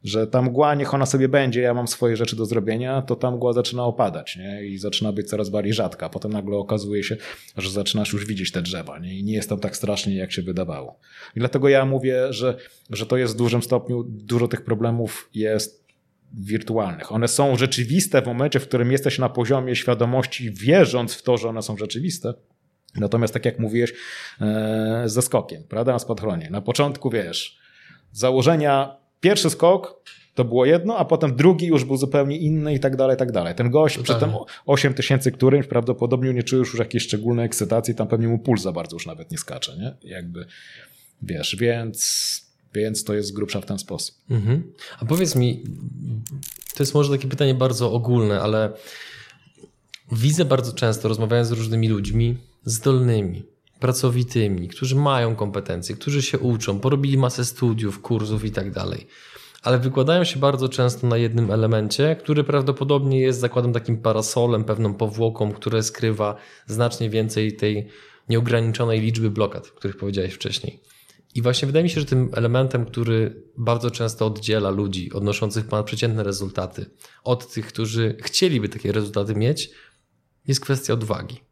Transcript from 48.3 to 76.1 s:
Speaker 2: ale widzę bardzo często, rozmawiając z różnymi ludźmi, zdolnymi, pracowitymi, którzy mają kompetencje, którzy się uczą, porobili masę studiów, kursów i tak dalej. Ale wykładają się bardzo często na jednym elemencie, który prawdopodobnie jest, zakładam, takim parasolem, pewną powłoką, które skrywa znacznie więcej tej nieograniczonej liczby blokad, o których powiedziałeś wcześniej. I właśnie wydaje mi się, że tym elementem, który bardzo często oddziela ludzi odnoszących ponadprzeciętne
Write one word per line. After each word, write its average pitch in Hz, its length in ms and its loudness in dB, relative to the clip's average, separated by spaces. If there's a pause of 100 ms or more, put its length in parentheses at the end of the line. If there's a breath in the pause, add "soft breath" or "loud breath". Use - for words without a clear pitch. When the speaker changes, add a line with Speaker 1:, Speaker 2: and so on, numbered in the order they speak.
Speaker 2:
ale 107 320 0 (1400 loud breath)
widzę 151 320 2
bardzo 131 280 2
często, 110 360 0
rozmawiając 113 400 2
z 117 40 0
różnymi 113 360 0
ludźmi, 110 480 2 (280)
zdolnymi, 113 800 2 (380)
pracowitymi, 120 880 0
którzy 131 280 -2
mają 127 400 2
kompetencje, 98 580 -4
którzy 143 280 -2
się - 160 -2
uczą, 110 420 0
porobili 139 380 2
masę 123 260 0
studiów, 110 560 -2
kursów 110 440 -2
i 107 60 -2
tak 98 200 -4
dalej. 90 360 -8 (560 loud breath)
Ale 123 160 4
wykładają 135 460 4
się 165 140 -2
bardzo 135 300 2
często 123 380 0
na 117 100 4
jednym 117 340 2
elemencie, 110 640 2
który 147 280 0
prawdopodobnie 139 760 2
jest, 131 200 2
zakładam, 123 320 0
takim 113 260 0
parasolem, 110 680 2
pewną 110 300 0
powłoką, 110 580 0
które 110 300 -2
skrywa 107 540 -2 (300 loud breath)
znacznie 117 440 -2
więcej 110 460 0
tej 104 320 -2 (400 loud breath)
nieograniczonej 113 720 2
liczby 110 300 0
blokad, 101 360 -2
o - 100 -20
których 98 200 -8
powiedziałeś 98 380 -4
wcześniej. - 460 -8 (540 soft breath)
I 120 80 -2
właśnie 127 240 2
wydaje 151 160 4
mi 175 80 2
się, 165 100 -2
że 143 60 -2
tym 127 260 2
elementem, 120 540 2
który 113 560 0 (140)
bardzo 117 340 0
często 113 360 -2
oddziela 107 440 0
ludzi 98 420 -2
odnoszących 101 540 -2
ponadprzeciętne 110 560 -2